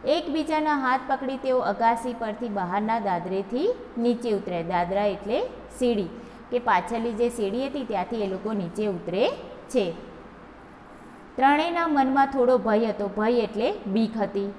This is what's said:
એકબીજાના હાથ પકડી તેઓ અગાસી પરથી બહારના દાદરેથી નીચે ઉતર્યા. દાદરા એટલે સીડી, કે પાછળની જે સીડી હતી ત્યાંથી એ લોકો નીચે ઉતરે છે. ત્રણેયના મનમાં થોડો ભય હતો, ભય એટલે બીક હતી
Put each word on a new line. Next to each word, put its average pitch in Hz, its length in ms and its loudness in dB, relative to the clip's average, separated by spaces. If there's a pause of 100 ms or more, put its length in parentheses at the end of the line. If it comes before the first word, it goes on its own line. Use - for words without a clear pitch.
એકબીજાના 302 680 0
હાથ 262 320 2
પકડી 262 300 -2
તેઓ 254 220 2
અગાસી 233 600 2
પરથી 226 300 -4
બહારના 208 500 0
દાદરેથી 196 720 -2 (300)
નીચે 233 340 2
ઉતર્યા. 185 300 -2
દાદરા 175 420 0
એટલે 208 420 0 (320)
સીડી, 220 300 2 (420)
કે 247 80 0
પાછળની 226 540 0
જે 240 160 0
સીડી 240 380 -2
હતી 277 180 -6
ત્યાંથી 202 320 -2
એ 202 100 -2
લોકો 190 260 -4
નીચે 202 340 -2
ઉતરે 190 440 0 (380)
છે. 196 240 0 (1400)
ત્રણેયના 320 540 4
મનમાં 269 380 4
થોડો 254 320 4
ભય 220 280 4
હતો, 202 220 -2
ભય 214 240 2
એટલે 233 420 0 (120)
બીક 220 320 2
હતી 202 400 -2